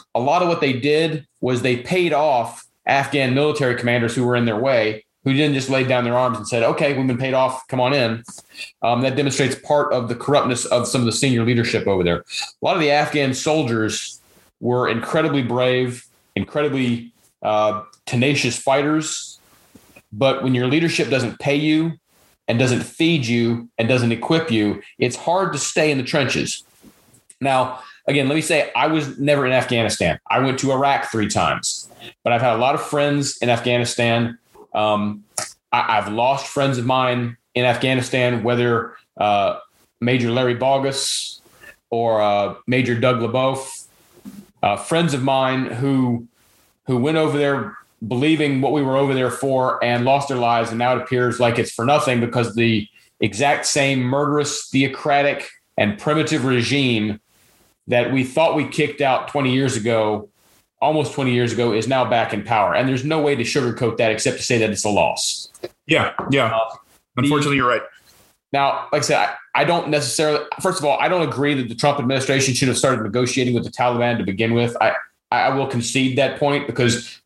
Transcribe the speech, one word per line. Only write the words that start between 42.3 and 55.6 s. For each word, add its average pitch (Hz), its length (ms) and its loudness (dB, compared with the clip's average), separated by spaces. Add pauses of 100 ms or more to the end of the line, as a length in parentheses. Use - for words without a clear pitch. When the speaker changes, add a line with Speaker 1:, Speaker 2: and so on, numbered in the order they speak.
Speaker 1:
Major 120 320 2
Doug 127 200 2
LaBeouf, 127 680 -4 (720)
uh, 101 160 0
friends 165 360 0
of 131 100 -2
mine 131 420 0
who, 127 600 -2 (580)
who 127 120 0
went 147 200 0
over 151 200 2
there 139 400 -2 (280)
believing 143 540 0
what 131 140 0
we 147 80 2
were 131 160 0
over 139 160 2
there 127 180 0
for 131 500 0
and 120 220 2
lost 139 240 2
their 131 100 -4
lives. 117 340 2
And 113 80 -4
now 123 180 2
it 117 40 -6
appears 123 380 0
like 120 180 2
it's 113 140 -2
for 117 140 -4
nothing 139 340 2
because 117 340 0
the 113 320 2 (360)
exact 113 440 0
same 139 360 0
murderous, 143 640 -2
theocratic, 139 800 0 (300)